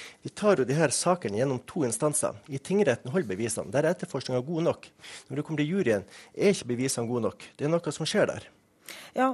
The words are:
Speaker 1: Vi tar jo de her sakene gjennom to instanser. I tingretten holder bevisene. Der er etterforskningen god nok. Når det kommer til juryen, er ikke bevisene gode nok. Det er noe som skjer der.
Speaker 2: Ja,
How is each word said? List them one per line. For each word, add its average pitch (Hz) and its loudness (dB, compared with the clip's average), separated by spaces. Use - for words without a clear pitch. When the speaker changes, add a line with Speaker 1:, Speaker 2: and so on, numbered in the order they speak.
Speaker 1:
Vi 131 -8
tar 202 4
jo 131 4
de 123 0
her 156 4
sakene 123 0
gjennom 127 2
to 165 -2
instanser. 143 0
I 139 -6
tingretten 147 2
holder 123 0
bevisene. 110 -4
Der 139 2
er 175 2
etterforskningen 127 -4
god 165 -2
nok. - 0
Når 131 -8
det 147 -2
kommer 156 -4
til 151 -2
juryen, 113 2
er 196 4
ikke 123 -2
bevisene 123 -2
gode 120 0
nok. 104 0
Det 139 -2
er 151 2
noe 170 0
som 160 -6
skjer 165 2
der. - -2
Speaker 2:
Ja, 262 2